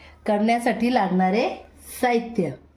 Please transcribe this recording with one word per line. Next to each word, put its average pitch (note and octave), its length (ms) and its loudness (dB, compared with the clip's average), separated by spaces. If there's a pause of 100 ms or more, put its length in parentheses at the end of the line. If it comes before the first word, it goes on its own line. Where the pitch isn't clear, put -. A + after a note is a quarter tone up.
(260)
करण्यासाठी A#3 680 0
लागणारे F#3+ 540 2 (520)
साहित्य. A#3 500 0 (260)